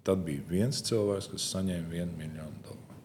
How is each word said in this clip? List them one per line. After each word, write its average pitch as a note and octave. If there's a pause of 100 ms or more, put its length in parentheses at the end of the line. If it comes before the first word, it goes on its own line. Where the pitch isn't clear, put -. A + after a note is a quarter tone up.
Tad F#2+
bija C#2+
viens F#2+
cilvēks, G2+
kas -
saņēma F2+
vienu E2+
miljonu D#2
dolāru. - (200)